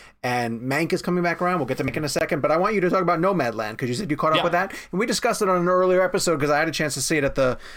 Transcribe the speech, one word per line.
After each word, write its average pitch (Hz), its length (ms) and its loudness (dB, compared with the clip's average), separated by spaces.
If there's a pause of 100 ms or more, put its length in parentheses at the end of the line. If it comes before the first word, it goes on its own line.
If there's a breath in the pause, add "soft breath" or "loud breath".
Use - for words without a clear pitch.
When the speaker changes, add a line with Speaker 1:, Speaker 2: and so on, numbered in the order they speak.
(240 loud breath)
Speaker 1:
and 120 380 -2
Mank 143 300 -2
is 185 80 -2
coming 180 220 -2
back 170 180 -2
around. 180 180 0
We'll 170 80 -2
get 131 120 -4
to 139 60 -2
Mank 131 120 -4
in 151 80 -4
a 143 40 -2
second, 160 320 -2
but 143 100 2
I 156 60 4
want 202 180 2
you 196 60 2
to 175 100 2
talk 185 120 2
about 170 180 2
Nomadland, 117 580 0
'cause 127 100 -4
you 120 60 -2
said 143 160 -6
you 147 60 0
caught 156 160 0
up 156 60 4
Speaker 2:
Yeah. 170 40 2
Speaker 1:
with 170 100 0
that, 180 200 0 (180 loud breath)
and 180 80 -4
we 233 80 0
discussed 226 360 0
it 202 60 2
on 185 100 2
an 175 100 2
earlier 185 340 4
episode 180 380 0
'cause 147 100 2
I 147 80 4
had 160 80 2
a 156 60 -4
chance 151 220 -2
to 139 80 -6
see 160 160 0
it 139 60 2
at 135 120 -2
the, 131 200 2 (200 loud breath)